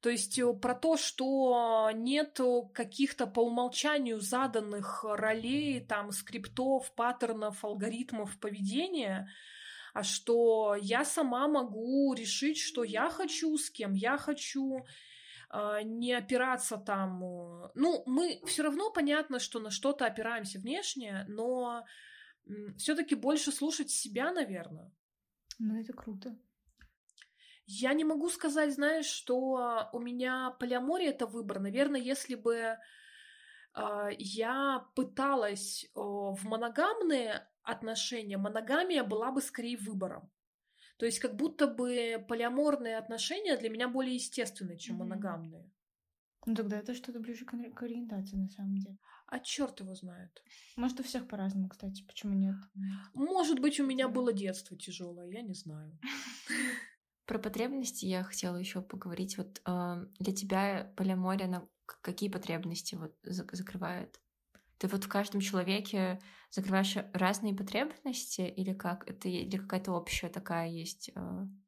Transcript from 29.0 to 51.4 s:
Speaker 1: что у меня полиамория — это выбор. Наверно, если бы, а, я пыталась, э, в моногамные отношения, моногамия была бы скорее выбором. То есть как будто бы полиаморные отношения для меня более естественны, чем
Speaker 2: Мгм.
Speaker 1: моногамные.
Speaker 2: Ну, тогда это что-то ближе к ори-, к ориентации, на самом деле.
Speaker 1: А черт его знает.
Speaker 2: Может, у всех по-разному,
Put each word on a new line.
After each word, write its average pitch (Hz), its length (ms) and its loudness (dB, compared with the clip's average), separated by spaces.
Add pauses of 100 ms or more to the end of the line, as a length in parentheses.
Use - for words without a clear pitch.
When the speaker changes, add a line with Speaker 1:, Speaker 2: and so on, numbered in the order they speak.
Speaker 1:
что 247 840 0
у 240 60 -2
меня 254 600 0
полиамория — 262 500 2
это 262 180 0
выбор. 202 320 -4
Наверно, 262 380 2
если 254 380 -2
бы, 226 420 2 (960)
а, 208 440 -2
я 254 680 0 (100)
пыталась, 254 880 0
э, - 40 -20 (100)
в 202 460 -2
моногамные 247 1000 2 (160)
отношения, 220 720 -4
моногамия 240 680 2
была 214 280 0
бы 262 100 2
скорее 240 360 -4
выбором. 196 540 -4 (640)
То 226 80 0
есть 226 140 2
как 214 160 0
будто 285 320 2
бы 233 600 0
полиаморные 240 680 2
отношения 254 600 -2
для 226 120 -2
меня 226 180 0
более 254 280 0
естественны, 196 640 -4
чем - 200 -6
Speaker 2:
Мгм. 180 120 -4
Speaker 1:
моногамные. 170 640 -6 (760)
Speaker 2:
Ну, 226 100 2
тогда 208 240 -2
это 208 160 -6
что-то 240 240 -10
ближе 233 260 -10
к - 80 -12
ори-, 240 180 -8
к - 120 -10
ориентации, 220 540 -6
на 190 120 0
самом 196 300 -2
деле. 196 180 -6 (300)
Speaker 1:
А 254 120 -6
черт - 420 -2
его 190 140 -10
знает. 180 480 -16 (340)
Speaker 2:
Может, 247 220 0
у 269 40 -4
всех 254 240 -6
по-разному, 196 420 0